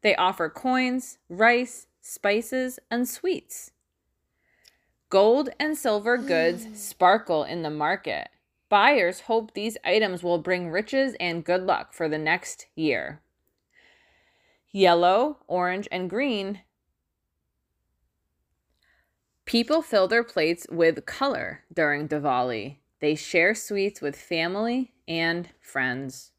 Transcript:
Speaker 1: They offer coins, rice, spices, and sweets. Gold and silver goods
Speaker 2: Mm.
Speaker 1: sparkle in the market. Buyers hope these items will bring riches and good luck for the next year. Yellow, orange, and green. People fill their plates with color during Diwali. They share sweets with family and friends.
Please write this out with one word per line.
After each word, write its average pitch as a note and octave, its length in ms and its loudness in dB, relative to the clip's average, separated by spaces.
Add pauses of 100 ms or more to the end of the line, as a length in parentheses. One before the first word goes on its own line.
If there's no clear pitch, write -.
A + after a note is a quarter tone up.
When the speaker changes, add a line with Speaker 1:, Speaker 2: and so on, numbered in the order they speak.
Speaker 1:
They G#3+ 140 4
offer F3 340 0
coins, B3+ 680 -2 (100)
rice, A#3 600 0 (120)
spices, B3 800 -4 (100)
and B3 200 -2
sweets. - 600 -8 (1400)
Gold A3+ 400 6 (100)
and D4+ 180 -2
silver A3+ 400 0
goods F3 480 0
Speaker 2:
Mm. A3 120 -16
Speaker 1:
sparkle F#3 680 2
in E3+ 180 -6
the D#3 80 -6
market. D3+ 600 -4 (400)
Buyers G3+ 520 4
hope A3+ 320 -2
these G#3+ 300 -6
items F#3 400 0
will F3 140 2
bring F3+ 320 -2
riches A3+ 500 -2
and E3+ 240 -4
good F#3 200 0
luck - 300 -2
for D#3+ 160 -4
the D3+ 80 -2
next D#3 580 -4
year. C#3+ 460 -2 (1500)
Yellow, F#3+ 680 4 (100)
orange, F3+ 440 -2
and F3+ 180 -6
green. G3+ 520 -4 (2750)
People A#3+ 360 0
fill G3+ 260 2
their A#3 160 2
plates E3+ 460 -2
with E3 360 2
color - 680 -4
during D3 360 0
Diwali. B2+ 680 -2 (220)
They D3+ 160 0
share F3 380 2
sweets G3+ 480 -4
with C#3+ 140 -6
family G#3 800 -4 (140)
and E3 420 -2 (100)
friends. C3 800 -8